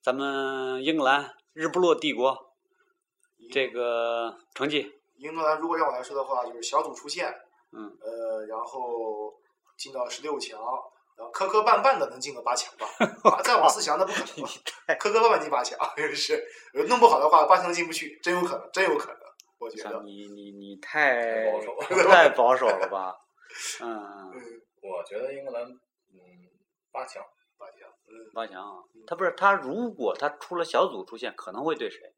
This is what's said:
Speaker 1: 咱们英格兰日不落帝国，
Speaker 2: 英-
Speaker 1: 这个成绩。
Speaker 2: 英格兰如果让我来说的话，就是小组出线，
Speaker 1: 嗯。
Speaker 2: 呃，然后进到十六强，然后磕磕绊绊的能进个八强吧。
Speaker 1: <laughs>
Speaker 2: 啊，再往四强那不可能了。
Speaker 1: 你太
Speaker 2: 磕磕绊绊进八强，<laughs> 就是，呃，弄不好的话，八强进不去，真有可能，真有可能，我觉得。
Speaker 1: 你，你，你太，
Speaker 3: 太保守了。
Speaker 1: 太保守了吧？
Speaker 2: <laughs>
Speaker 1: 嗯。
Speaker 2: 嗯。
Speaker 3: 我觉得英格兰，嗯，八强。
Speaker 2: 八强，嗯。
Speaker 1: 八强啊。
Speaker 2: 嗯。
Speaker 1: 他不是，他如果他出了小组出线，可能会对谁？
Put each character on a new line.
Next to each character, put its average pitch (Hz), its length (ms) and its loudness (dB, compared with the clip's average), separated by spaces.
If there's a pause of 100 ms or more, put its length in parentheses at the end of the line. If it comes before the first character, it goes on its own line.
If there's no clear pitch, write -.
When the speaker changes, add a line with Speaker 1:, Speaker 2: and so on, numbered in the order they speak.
Speaker 1:
咱 127 140 0
们 135 680 -4
英 156 120 0
格 151 80 0
兰 139 320 2 (180)
日 160 140 -4
不 175 120 0
落 170 160 6
帝 147 180 -2
国， 127 400 0 (840)
Speaker 2:
英- 117 140 -20
Speaker 1:
这 131 160 0
个 117 680 -2 (160)
成 139 160 -4
绩。 - 320 -4 (160)
Speaker 2:
英 147 180 -14
格 165 60 -6
兰 156 180 2
如 165 80 -4
果 170 80 0
让 160 120 2
我 135 60 -2
来 127 100 -6
说 139 120 -10
的 139 80 -2
话， 127 220 -4
就 117 80 -12
是 117 80 -14
小 143 220 0
组 143 100 -8
出 - 160 -16
线， 165 240 -6 (380)
Speaker 1:
嗯。 107 300 -16
Speaker 2:
呃， 113 440 -6
然 110 140 -8
后 113 760 -6 (420)
进 - 160 -16
到 123 160 -4
十 123 140 -10
六 143 180 -6
强， 110 200 -12 (580)
然 - 80 -14
后 - 60 -16
磕 190 160 -4
磕 214 140 4
绊 214 200 4
绊 269 160 4
的 139 140 -2
能 127 80 -16
进 139 160 -10
个 120 80 -14
八 123 120 0
强 - 220 -6
吧。 110 100 -8 (220)
Speaker 1:
<laughs> - 140 -16
Speaker 2:
啊， - 180 4
再 - 140 2
往 - 120 6
四 214 140 2
强 151 160 0
那 185 80 2
不 - 60 -6
可 - 80 -2
能 - 80 -6
了。 - 80 -14
Speaker 1:
你 131 100 -10 (400)
太 156 100 0
Speaker 2:
磕 208 160 -2
磕 220 80 4
绊 220 160 10
绊 156 60 4
进 151 80 -6
八 127 140 2
强， - 220 -6
<laughs> - 120 -6
就 147 120 -2
是， 143 260 0 (380)
呃， 147 100 0
弄 240 160 4
不 240 80 12
好 139 120 8
的 147 80 4
话， 156 180 8
八 185 120 8
强 175 160 0
进 170 140 -2
不 156 40 -8
去， - 300 -8
真 175 160 0
有 175 80 0
可 139 120 -4
能， - 140 -12
真 190 120 0
有 160 120 2
可 - 120 -4
能， - 120 -16 (380)
我 117 100 -12
觉 107 160 -14
得。 107 200 -10
Speaker 1:
你， 101 240 -18
你， 101 240 -18
你 101 240 -16
太， 127 460 0
Speaker 3:
太 113 300 -2
保 110 100 -4
守 117 140 -10
了。 - 100 -8 (180)
Speaker 1:
太 175 260 10
保 127 260 6
守 127 120 2
了 95 220 0
吧？ 95 260 -6 (340)
Speaker 2:
<laughs> - 320 -10
Speaker 1:
嗯。 101 540 -12
Speaker 2:
嗯。 127 60 -16 (400)
Speaker 3:
我 92 220 -10
觉 98 140 -12
得 131 160 -8
英 139 120 -12
格 131 60 -10
兰， 120 120 -8
嗯， - 560 -20 (720)
八 - 140 -8
强。 - 180 -14 (340)
Speaker 2:
八 101 100 -20
强， - 200 -20 (200)
嗯。 113 260 -20
Speaker 1:
八 113 120 -8
强 95 160 -14
啊。 98 220 -16 (100)
Speaker 2:
嗯。 - 140 -20
Speaker 1:
他 165 80 -6
不 175 80 -4
是， 170 140 0
他 196 160 4
如 196 380 -4
果 117 220 -2
他 139 160 -2
出 - 280 -10
了 170 80 -2
小 160 220 2
组 107 180 -8
出 - 100 -18
线， 113 220 -10
可 - 160 -14
能 120 100 -8
会 156 120 0
对 107 140 -6
谁？ - 280 -20